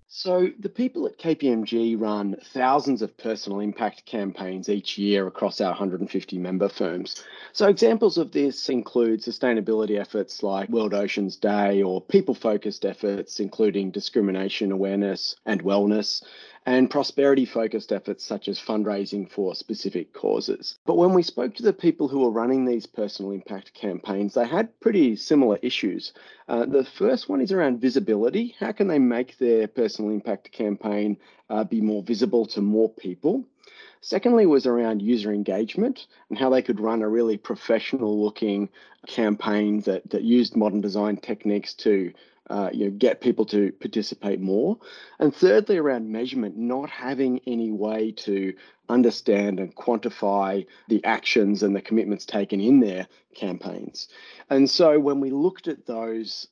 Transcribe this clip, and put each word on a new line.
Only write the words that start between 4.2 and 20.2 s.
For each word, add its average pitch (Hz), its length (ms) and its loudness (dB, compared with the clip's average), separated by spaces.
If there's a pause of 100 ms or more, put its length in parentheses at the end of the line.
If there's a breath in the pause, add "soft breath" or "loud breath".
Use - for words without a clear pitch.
each 101 300 -4
year 101 280 2
across - 320 -4
our 92 140 0
hundred 90 260 -4
and 98 100 -6
fifty 95 280 -6
member 92 320 0
firms. 92 560 -6 (260 loud breath)
So 202 160 2
examples 220 500 4
of 160 140 -2
this 143 380 -2
include 117 520 0
sustainability 110 800 0
efforts 101 440 -6
like 98 260 -2
World 110 240 0
Oceans 101 420 -2
Day 101 460 2
or 92 200 0
people-focused 104 840 -2
efforts 101 540 -4
including 98 520 0
discrimination 98 800 -2
awareness 98 640 -2 (100)
and 101 180 -2
wellness, 101 600 0 (420 loud breath)
and 127 240 4
prosperity-focused 135 1000 0
efforts 101 320 -6
such 104 240 -8
as 98 100 -4
fundraising 101 720 -4
for 92 240 -4
specific - 600 -8
causes. - 720 -4